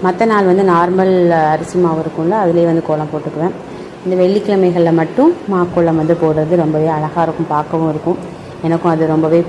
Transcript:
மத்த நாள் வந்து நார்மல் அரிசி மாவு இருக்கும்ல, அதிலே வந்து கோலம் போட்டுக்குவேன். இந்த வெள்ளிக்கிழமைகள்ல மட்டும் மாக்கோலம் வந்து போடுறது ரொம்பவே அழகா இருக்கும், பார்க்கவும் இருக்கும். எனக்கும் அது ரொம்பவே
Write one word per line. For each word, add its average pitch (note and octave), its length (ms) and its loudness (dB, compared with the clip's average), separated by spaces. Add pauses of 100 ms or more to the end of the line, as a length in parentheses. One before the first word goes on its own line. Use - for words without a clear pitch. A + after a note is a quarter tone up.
மத்த F#3 220 0
நாள் G#3 200 2
வந்து F#3 180 4
நார்மல் F3+ 680 2
அரிசி D#3+ 500 0
மாவு D#3+ 220 2
இருக்கும்ல, D#3+ 280 -4
அதிலே F3 360 2
வந்து E3 220 2
கோலம் D#3 260 -2
போட்டுக்குவேன். D3+ 380 -4 (540)
இந்த F#3 180 0
வெள்ளிக்கிழமைகள்ல F#3 680 2
மட்டும் G3+ 400 2 (200)
மாக்கோலம் F3 420 0
வந்து D#3 180 0
போடுறது D#3 420 0
ரொம்பவே D#3 320 0
அழகா D#3 340 -2
இருக்கும், D#3+ 280 -2
பார்க்கவும் D#3 400 -2
இருக்கும். D#3+ 280 -4 (460)
எனக்கும் E3 280 0
அது D#3+ 160 0
ரொம்பவே D#3+ 420 2